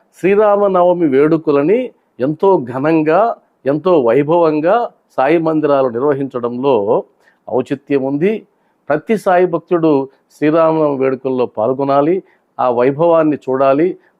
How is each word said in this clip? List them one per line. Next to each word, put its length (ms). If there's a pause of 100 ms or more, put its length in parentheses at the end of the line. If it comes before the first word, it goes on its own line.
(140)
శ్రీరామనవమి 920
వేడుకలని 840 (300)
ఎంతో 440
ఘనంగా, 720 (300)
ఎంతో 340
వైభవంగా 880 (260)
సాయి 220
మందిరాలు 500
నిర్వహించడంలో 1160 (440)
ఔచిత్యం 540
ఉంది. 440 (420)
ప్రతి 280
సాయి 300
భక్తుడు 600 (220)
శ్రీరామనవమి 680
వేడుకల్లో 480
పాల్గొనాలి, 760 (360)
ఆ 120
వైభవాన్ని 680
చూడాలి, 600 (240)